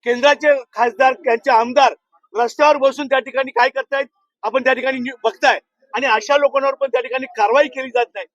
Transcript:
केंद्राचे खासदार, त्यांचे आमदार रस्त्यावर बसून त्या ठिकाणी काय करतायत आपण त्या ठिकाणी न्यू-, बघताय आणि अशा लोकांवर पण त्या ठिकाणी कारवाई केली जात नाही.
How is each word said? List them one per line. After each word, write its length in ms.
केंद्राचे 580
खासदार, 400
त्यांचे 380
आमदार 440
रस्त्यावर 400
बसून 300
त्या 120
ठिकाणी 320
काय 180
करतायत 380
आपण 220
त्या 80
ठिकाणी 260
न्यू-, 260
बघताय 360
आणि 120
अशा 300
लोकांवर 380
पण 140
त्या 120
ठिकाणी 260
कारवाई 420
केली 200
जात 260
नाही. 200